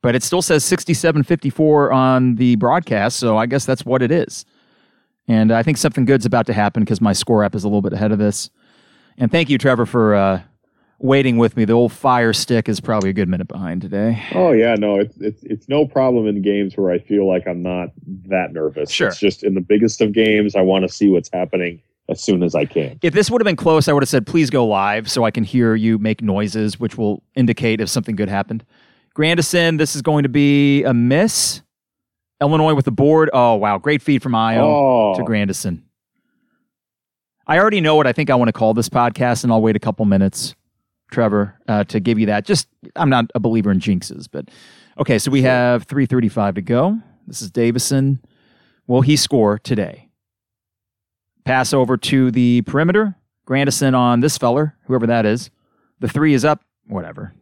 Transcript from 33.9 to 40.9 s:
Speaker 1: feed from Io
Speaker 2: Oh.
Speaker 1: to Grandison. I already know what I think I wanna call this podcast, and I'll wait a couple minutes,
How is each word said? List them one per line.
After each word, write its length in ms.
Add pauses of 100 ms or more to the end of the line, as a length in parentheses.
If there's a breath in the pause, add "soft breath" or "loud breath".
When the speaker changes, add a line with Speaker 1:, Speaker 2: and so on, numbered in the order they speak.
Speaker 1:
feed 200
from 120
Io 300
Speaker 2:
Oh. 520
Speaker 1:
to 60
Grandison. 600 (1600)
I 120
already 220
know 140
what 120
I 60
think 180
I 40
wanna 180
call 220
this 140
podcast, 560
and 80
I'll 100
wait 140
a 20
couple 260
minutes, 500 (560)